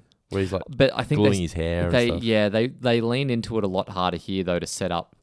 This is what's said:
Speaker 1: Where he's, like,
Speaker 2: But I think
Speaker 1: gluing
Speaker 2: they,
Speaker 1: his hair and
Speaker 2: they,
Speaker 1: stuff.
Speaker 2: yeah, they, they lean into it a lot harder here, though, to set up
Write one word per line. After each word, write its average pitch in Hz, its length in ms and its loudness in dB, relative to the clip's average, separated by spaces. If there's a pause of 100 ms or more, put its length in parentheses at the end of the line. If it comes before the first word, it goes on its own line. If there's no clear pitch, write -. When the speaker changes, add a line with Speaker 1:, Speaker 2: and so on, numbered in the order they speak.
(300)
Speaker 1:
Where 98 100 -2
he's, 92 120 -2
like, 92 160 -2
Speaker 2:
But 131 260 2
I 123 100 -2
think 147 140 0
Speaker 1:
gluing 104 160 4
Speaker 2:
they, 95 80 -2
Speaker 1:
his 82 100 -4
hair 85 320 -2
and 87 100 0
Speaker 2:
they, 120 140 4
Speaker 1:
stuff. - 140 -2
Speaker 2:
yeah, 110 260 2
they, 110 200 2
they 123 340 0
lean 123 280 0
into 117 280 -2
it 101 60 0
a 98 40 0
lot 92 220 -2
harder 90 260 0
here, 95 260 -4
though, 87 160 0
to 82 80 -6
set - 240 -4
up 85 320 -6